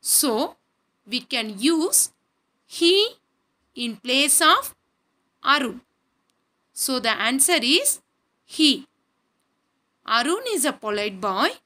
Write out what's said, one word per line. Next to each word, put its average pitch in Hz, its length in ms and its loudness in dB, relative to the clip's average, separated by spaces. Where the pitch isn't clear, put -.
So, 262 560 0
we 240 160 -6
can 220 380 -6
use 320 520 0
he 392 500 2
in 233 220 -8
place 269 440 0
of 359 320 2
Arun. 262 380 -2
So, - 280 -4
the 220 120 0
answer 262 500 2
is 320 380 2
he. 277 420 0
Arun 277 400 0
is 359 180 -2
a 285 60 0
polite 208 480 -6
boy. 208 300 0